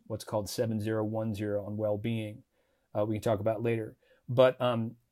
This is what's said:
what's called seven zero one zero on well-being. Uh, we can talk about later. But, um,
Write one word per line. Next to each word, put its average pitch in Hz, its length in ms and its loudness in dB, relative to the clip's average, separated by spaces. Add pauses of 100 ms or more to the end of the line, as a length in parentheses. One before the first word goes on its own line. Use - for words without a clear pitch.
what's 107 200 -8
called 107 220 -2
seven 113 320 -2
zero 110 240 0
one 110 300 -2
zero 104 320 -2
on 107 100 -8
well-being. 107 680 -2 (520)
Uh, 107 100 2
we 110 100 0
can 107 80 -4
talk 110 160 2
about 107 240 0
later. 113 320 -2 (320)
But, 127 340 6
um, 117 300 0 (200)